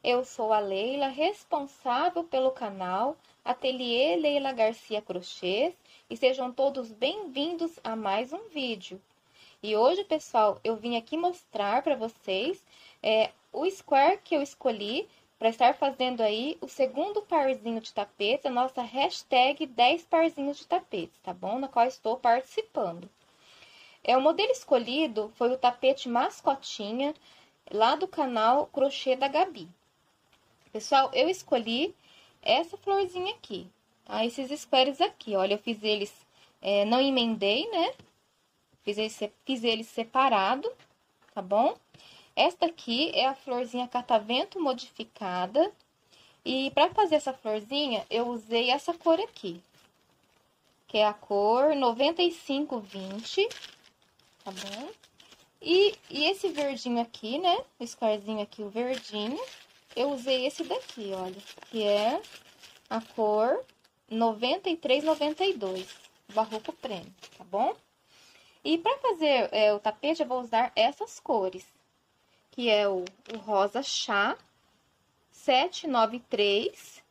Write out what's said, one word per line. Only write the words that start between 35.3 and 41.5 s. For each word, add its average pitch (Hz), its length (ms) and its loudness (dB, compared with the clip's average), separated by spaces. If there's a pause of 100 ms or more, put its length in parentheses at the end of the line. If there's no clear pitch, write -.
olha, 196 160 2
eu 208 40 0
fiz 214 240 -6
eles, 208 320 -2 (480)
é, 202 220 2
não 226 160 4
emendei, 240 680 2
né? 381 240 0 (880)
Fiz 202 140 -4
eles 220 160 -4
se-, 208 180 -8 (140)
fiz 254 180 -4
eles 226 240 0
separado, 240 840 2 (640)
tá 202 80 -6
bom? 214 360 2 (580)